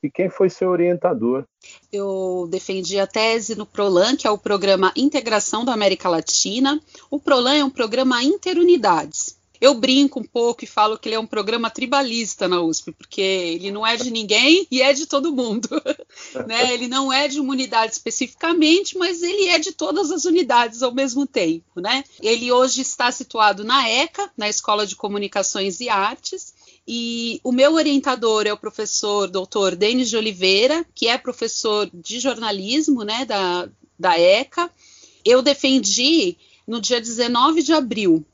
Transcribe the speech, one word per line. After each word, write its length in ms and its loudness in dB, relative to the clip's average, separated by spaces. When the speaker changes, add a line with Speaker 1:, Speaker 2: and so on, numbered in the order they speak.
Speaker 1:
E 80 -6
quem 200 -2
foi 200 2
seu 200 -2
orientador? 720 0
Speaker 2:
Eu 580 -4
defendi 480 -6
a 80 2
tese 500 -2
no 100 -10
Prolan, 500 2
que 100 -6
é 60 2
o 60 0
Programa 580 2
Integração 680 0
da 80 0
América 340 0
Latina. 720 0
O 80 -4
Prolan 360 2
é 100 4
um 40 0
programa 540 0
interunidades. 1120 2
Eu 140 8
brinco 480 2
um 20 -10
pouco 400 -2
e 40 -14
falo 300 0
que 120 -8
ele 60 -2
é 40 0
um 60 -6
programa 440 -4
tribalista 800 -2
na 140 0
usp, 320 -4
porque 260 -12
ele 520 -2
não 140 -4
é 120 0
de 120 -4
ninguém 600 2
e 100 2
é 120 4
de 120 -2
todo 300 -2
mundo, 320 -2
<laughs> 400 -12
né? 260 0
Ele 140 -4
não 240 -2
é 160 2
de 140 -4
uma 100 -2
unidade 400 0
especificamente, 1040 0
mas 240 -2
ele 280 0
é 100 2
de 140 -6
todas 380 -2
as 120 -4
unidades 580 0
ao 120 -2
mesmo 340 -2
tempo, 540 -4
né? 240 -4
Ele 300 -2
hoje 300 2
está 300 -2
situado 540 0
na 240 0
eca, 480 -2
na 100 -4
Escola 400 -2
de 80 -10
Comunicações 840 -4
e 80 -8
Artes, 640 -4
e 560 -6
o 80 -2
meu 220 4
orientador 720 2
é 60 0
o 40 -6
professor 720 -4
doutor 460 0
Denis 340 0
de 60 -4
Oliveira, 720 2
que 120 -2
é 100 2
professor 760 -4
de 260 -12
jornalismo, 840 -2
né, 220 -4
da, 440 -2
da 200 2
eca. 540 4
Eu 180 6
defendi 960 2
no 160 -6
dia 200 0
dezenove 600 0
de 120 2
abril 600 2